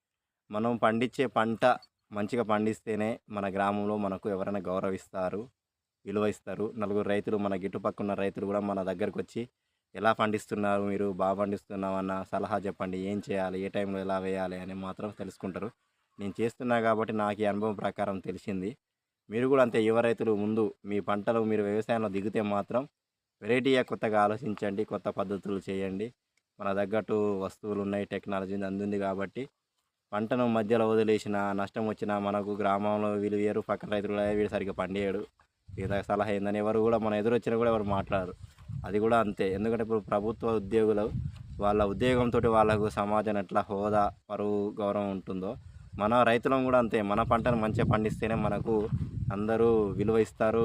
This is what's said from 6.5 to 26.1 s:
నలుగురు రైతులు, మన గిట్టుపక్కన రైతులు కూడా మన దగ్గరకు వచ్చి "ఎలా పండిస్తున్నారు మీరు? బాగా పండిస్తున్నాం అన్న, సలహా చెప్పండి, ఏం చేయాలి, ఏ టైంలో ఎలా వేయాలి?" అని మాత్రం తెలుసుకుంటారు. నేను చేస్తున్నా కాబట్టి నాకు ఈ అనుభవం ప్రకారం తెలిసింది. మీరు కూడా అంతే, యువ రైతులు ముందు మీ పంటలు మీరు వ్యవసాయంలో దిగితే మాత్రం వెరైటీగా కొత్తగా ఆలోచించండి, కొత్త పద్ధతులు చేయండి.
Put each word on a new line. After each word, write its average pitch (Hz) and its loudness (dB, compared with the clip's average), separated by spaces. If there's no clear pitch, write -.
నలుగురు 101 0
రైతులు, 104 0
మన 101 0
గిట్టుపక్కన 98 -4
రైతులు 98 -2
కూడా 101 0
మన 98 -2
దగ్గరకు 95 -4
వచ్చి 113 -6
"ఎలా 104 4
పండిస్తున్నారు 104 0
మీరు? 101 -2
బాగా 95 0
పండిస్తున్నాం 98 -4
అన్న, 95 -2
సలహా 98 -2
చెప్పండి, 92 -6
ఏం 101 -4
చేయాలి, 92 -4
ఏ 98 -4
టైంలో 98 -4
ఎలా 95 -2
వేయాలి?" 95 -4
అని 92 -10
మాత్రం 95 -8
తెలుసుకుంటారు. 95 -8
నేను 101 -6
చేస్తున్నా 120 0
కాబట్టి 110 2
నాకు 104 0
ఈ 104 2
అనుభవం 104 0
ప్రకారం 101 -4
తెలిసింది. 95 -6
మీరు 117 -2
కూడా 135 6
అంతే, 120 2
యువ 113 4
రైతులు 113 2
ముందు 107 2
మీ 101 -2
పంటలు 104 0
మీరు 107 2
వ్యవసాయంలో 107 0
దిగితే 98 -2
మాత్రం 104 -2
వెరైటీగా 127 2
కొత్తగా 110 0
ఆలోచించండి, 104 0
కొత్త 104 -6
పద్ధతులు 98 -4
చేయండి. 95 -4